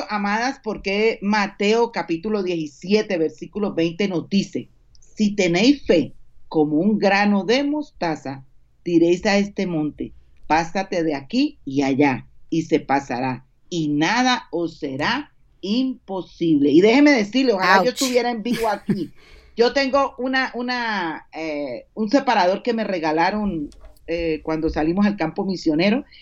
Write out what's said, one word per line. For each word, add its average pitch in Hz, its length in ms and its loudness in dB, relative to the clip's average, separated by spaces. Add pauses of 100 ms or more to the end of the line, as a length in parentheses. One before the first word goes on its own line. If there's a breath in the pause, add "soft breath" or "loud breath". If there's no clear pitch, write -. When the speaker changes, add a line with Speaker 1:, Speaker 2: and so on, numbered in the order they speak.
Speaker 1:
amadas, 214 540 -2
por 196 180 -8
qué 208 400 0
Mateo 208 680 0
capítulo 190 520 -4
diecisiete, 180 720 -2
versículo 175 560 -4
veinte 170 340 -2
nos 165 220 -4
dice, 170 400 -2 (480)
"Si 208 180 0
tenéis 190 500 4
fe 160 280 2 (340)
como 151 300 0
un 202 200 2
grano 202 460 2
de 254 220 0
mostaza, 160 800 -6 (400)
diréis 175 400 4
a 202 120 4
este 202 300 -2
monte, 151 460 -4 (340)
pásate 170 560 -2
de 156 120 -2
aquí 240 500 -2
y 135 160 -2
allá, 135 440 2 (240)
y 160 120 0
se 160 180 0
pasará, 131 640 -4 (260)
y 160 200 -4
nada 202 640 0
os 165 280 -6
será 160 540 -6 (260)
imposible". 185 1120 -2
Y 151 80 8
déjeme 262 320 6
decirle, 247 400 2
ojalá 190 320 4
yo 247 60 2
Speaker 2:
Ouch. 247 120 -6
Speaker 1:
estuviera 247 300 0
en 226 120 -6
vivo 226 260 -2
aquí. 202 420 -4 (460 soft breath)
Yo 240 160 2
tengo 269 460 0
una, 262 360 -2
una, 226 760 -4
eh, 147 640 -8
un 220 140 -4
separador 214 540 2
que 240 100 -2
me 226 120 -2
regalaron, 170 840 -2 (380)
eh, 165 360 -4
cuando 160 260 -2
salimos 165 360 0
al 202 120 0
campo 160 260 -4
misionero, 190 640 0 (160 loud breath)